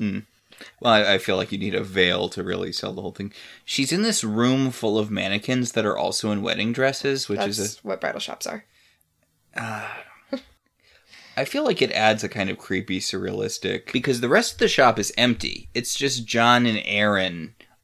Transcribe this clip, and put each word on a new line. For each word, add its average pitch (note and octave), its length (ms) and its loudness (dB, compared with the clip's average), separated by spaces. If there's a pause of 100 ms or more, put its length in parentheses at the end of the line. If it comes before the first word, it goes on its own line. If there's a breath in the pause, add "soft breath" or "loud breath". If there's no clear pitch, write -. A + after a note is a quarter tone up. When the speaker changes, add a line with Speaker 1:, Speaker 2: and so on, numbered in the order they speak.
Speaker 1:
Mm. G#2 260 -2 (540 loud breath)
Well, A#2+ 120 4
I, G#2 220 6
I F#2+ 40 4
feel F#2+ 180 0
like F#2 140 -2
you G2 80 -4
need G2 160 -2
a G2+ 80 0
veil F#2 460 2
to F#2 140 -6
really F#2 300 -4
sell G2 200 -6
the F#2+ 100 -8
whole F#2 80 -8
thing. G2+ 220 -10 (320 loud breath)
She's C3+ 280 -2
in F#3 100 0
this A3 200 0
room B2 480 2
full A2 280 0
of G#2+ 120 0
mannequins G#2 600 -2
that A2 120 2
are G#2 140 0
also F#2 320 -2
in G#2 120 0
wedding G2 300 0
dresses, C3+ 560 0
which G2+ 120 -2
Speaker 2:
That's G2+ 180 -2
Speaker 1:
is G#2 200 -4
a - 80 -18
Speaker 2:
what F#2+ 140 -4
bridal - 200 -4
shops - 260 -8
are. - 180 -10 (920)
Speaker 1:
Uh, A2 320 -8 (1500 loud breath)
I C3 80 0
feel C#4+ 200 -2
like G3 180 2
it B2+ 80 2
adds A2 320 2
a G2+ 60 -4
kind G2 200 -2
of G2 100 -6
creepy, F#2+ 420 -4
surrealistic, G2 920 -4
because B2+ 280 0
the A#2+ 80 0
rest G#3 240 2
of - 60 -16
the A3 100 4
shop A#2+ 300 6
is G#2 200 -2
empty. A#2 560 0
It's - 220 -4
just B2+ 280 -2
John A#2+ 420 4
and G#2+ 180 0
Erin F#2+ 680 0 (300 soft breath)